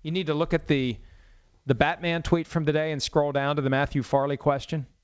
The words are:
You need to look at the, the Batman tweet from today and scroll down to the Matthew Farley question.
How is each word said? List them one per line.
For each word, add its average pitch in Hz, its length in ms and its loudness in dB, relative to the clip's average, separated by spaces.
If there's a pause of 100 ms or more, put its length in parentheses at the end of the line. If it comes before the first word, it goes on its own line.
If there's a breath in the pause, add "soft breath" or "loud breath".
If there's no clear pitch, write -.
You 156 100 -6
need 175 160 -2
to 151 60 0
look 160 200 0
at - 140 -4
the, 131 280 2 (680 soft breath)
the 135 80 4
Batman 170 480 0
tweet 165 240 2
from 160 180 -2
today 156 280 0
and 139 100 -4
scroll 147 300 0
down 143 240 0
to 147 60 0
the 135 80 0
Matthew 135 320 0
Farley 139 340 0
question. 139 500 -2 (180)